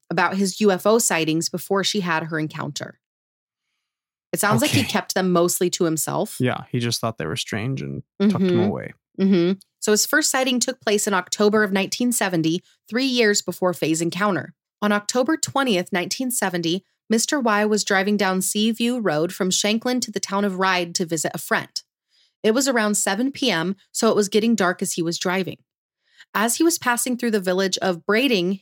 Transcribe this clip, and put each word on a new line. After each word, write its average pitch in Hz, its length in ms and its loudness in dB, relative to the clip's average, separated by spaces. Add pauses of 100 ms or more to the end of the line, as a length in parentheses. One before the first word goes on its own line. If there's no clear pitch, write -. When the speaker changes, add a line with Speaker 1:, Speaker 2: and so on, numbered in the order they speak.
(100)
Speaker 1:
about 185 260 0
his 196 240 -2
U 208 100 6
F 180 160 0
O 220 120 6
sightings 160 500 0
before 190 340 -2
she 208 180 -2
had 165 240 -2
her 160 140 -6
encounter. 147 600 -8 (1300)
It 175 80 -2
sounds 214 200 2
like 294 120 0
he 285 80 4
Speaker 2:
Okay. 220 80 -2
Speaker 1:
kept - 260 -4
them 185 180 2
mostly 175 380 2
to - 140 0
himself. 160 540 -2
Speaker 2:
Yeah, 127 320 -2
he 127 80 -2
just 120 220 -2
thought 113 180 -4
they 78 80 -4
were 78 100 -4
strange 117 460 -6
and 69 200 -10 (180)
tucked 202 120 4
them 175 160 0
Speaker 1:
Mm-hmm. 175 120 4
Speaker 2:
away. - 320 -2 (280)
Speaker 1:
Mm-hmm. 190 320 4 (280)
So 214 120 0
his 214 120 2
first 302 260 0
sighting 262 300 0
took - 200 -4
place 208 260 0
in 202 80 0
October 208 480 2
of 190 100 0
nineteen 233 400 0
seventy, 165 500 0 (260)
three 247 180 -2
years 226 340 2
before 180 320 -2
Faye's 160 300 0
encounter. 175 520 -2 (280)
On 208 100 2
October 247 440 0
twentieth, 254 560 -2
nineteen 196 380 -4
seventy, 175 540 -2 (240)
Mister 233 320 0
Y 208 240 2
was 208 200 0
driving 202 320 2
down 190 260 0
Seaview 233 560 0
Road 175 340 0
from 185 180 -2
Shanklin 226 500 0
to 226 100 -4
the 196 100 2
town 202 240 -2
of 185 140 -2
Ryde 180 380 0
to 175 100 -2
visit 160 280 -2
a 165 40 -6
friend. - 440 -4 (600)
It 214 100 4
was 262 160 2
around 214 280 2
seven 233 360 0
P 254 180 -2
M, 175 240 0 (160)
so 226 200 2
it 165 60 2
was 202 120 2
getting 220 260 2
dark 185 280 0
as 180 100 -4
he 175 100 -4
was 170 160 -4
driving. 185 400 -4 (760)
As 214 220 0
he 320 80 2
was 330 140 2
passing 240 380 0
through 240 140 -2
the 208 100 2
village 185 380 0
of 175 260 -2
Brading, 202 580 2